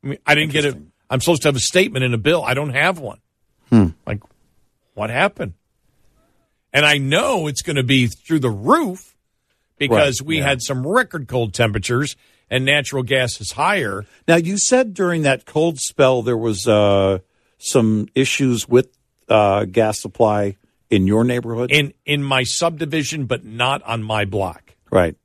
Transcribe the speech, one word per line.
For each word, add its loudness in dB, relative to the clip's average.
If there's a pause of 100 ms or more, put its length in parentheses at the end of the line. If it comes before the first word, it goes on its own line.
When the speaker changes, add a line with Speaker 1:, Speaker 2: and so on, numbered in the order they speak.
Speaker 1:
I -12
mean, -8
I 4
didn't 0
get 0
it. 0
Speaker 2:
Interesting. -10 (200)
Speaker 1:
I'm -2
supposed 0
to 2
have 0
a -2
statement 0
in 0
a -2
bill. 0
I -2
don't -4
have 0
one. -12 (520)
Speaker 2:
Hmm. 6 (180)
Speaker 1:
Like, -8 (760)
what -6
happened? -2 (1200)
And 2
I 4
know 0
it's -6
gonna -2
be 2
through -4
the 0
roof -2 (640)
because 0
Speaker 2:
Right, -12
Speaker 1:
we -2
Speaker 2:
yeah. 0
Speaker 1:
had -2
some -6
record -2
cold -2
temperatures -2 (340)
and -2
natural 0
gas -2
is -12
higher. -2 (200)
Speaker 2:
Now, 6
you 0
said 2
during -2
that 0
cold -2
spell 2
there 0
was, -2
uh, 4 (400)
some 0
issues 0
with, 4 (400)
uh, 4
gas 0
supply 0 (340)
in 2
your 4
neighborhood? -4
Speaker 1:
In, 0 (140)
in -2
my 0
subdivision, -4
but -4
not -4
on -6
my -2
block. -6 (160)
Speaker 2:
Right. 2